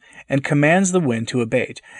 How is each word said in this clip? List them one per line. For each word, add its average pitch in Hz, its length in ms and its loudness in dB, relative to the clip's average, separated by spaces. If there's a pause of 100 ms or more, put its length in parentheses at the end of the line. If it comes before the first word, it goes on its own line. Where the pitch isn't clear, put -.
(300)
and 139 160 -2
commands 165 460 2
the 185 100 2
wind 117 280 -2
to 123 120 0
abate 117 400 -4 (180)